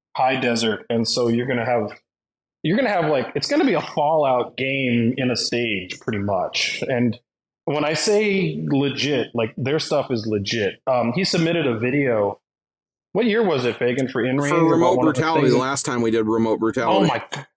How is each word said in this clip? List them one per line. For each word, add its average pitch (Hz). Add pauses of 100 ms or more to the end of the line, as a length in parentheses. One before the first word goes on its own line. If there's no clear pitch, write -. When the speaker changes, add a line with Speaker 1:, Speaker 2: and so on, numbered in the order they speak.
(160)
Speaker 1:
High 131
Desert, 113
and 117
so 120
you're 120
gonna 123
have, 113 (640)
you're 160
gonna 254
have, 170
like, 135
it's 139
gonna 311
be 226
a 147
Fallout 143
game 127
in 127
a 117
stage, 110
pretty 110
much. 98
And 120 (460)
when 147
I 156
say 190
legit, 135
like, 113
their 143
stuff 147
is 110
legit. 104
Um, 120
he 190
submitted 170
a 117
video. 120 (720)
What 226
year 240
was 147
it, 117
Fagan, 123
for 123
in-ring? 139
Speaker 2:
For 170
Speaker 1:
About 160
Speaker 2:
Remote 165
Speaker 1:
one 160
of 151
the 160
Speaker 2:
Brutality, 160
the 123
Speaker 1:
things 120
Speaker 2:
last 135
time 123
we 113
did 113
Remote 113
Brutality. 117
Speaker 1:
Oh -
my, 123 (340)